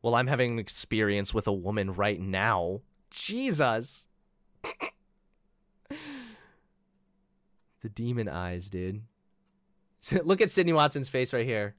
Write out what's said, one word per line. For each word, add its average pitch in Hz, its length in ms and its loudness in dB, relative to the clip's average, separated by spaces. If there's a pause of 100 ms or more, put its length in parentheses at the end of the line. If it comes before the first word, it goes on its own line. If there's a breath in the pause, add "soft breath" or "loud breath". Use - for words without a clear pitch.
"Well, 117 120 2
I'm 127 120 4
having 123 260 2
an 113 60 -2
experience 101 720 0
with 110 140 0
a 104 60 2
woman 98 420 -2
right 101 260 0
now." 95 600 0 (280)
Jesus. 151 960 -2 (560)
<laughs> - 60 -8 (3000 loud breath)
The 117 80 -10
demon 117 400 -4
eyes, 90 400 -6
dude. 95 340 -6 (580)
<laughs> - 640 -4
Look 185 160 4
at 208 100 6
Sydney 170 220 4
Watson's 147 360 4
face 127 240 0
right 120 140 2
here. 104 320 0